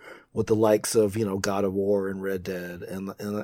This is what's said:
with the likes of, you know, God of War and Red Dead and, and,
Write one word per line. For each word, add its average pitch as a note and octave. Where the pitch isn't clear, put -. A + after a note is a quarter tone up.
with A2
the A2+
likes G#2+
of, G#2
you A2+
know, G2
God G2
of F#2+
War G2
and G2
Red F#2+
Dead F2
and, F#2+
and, G#2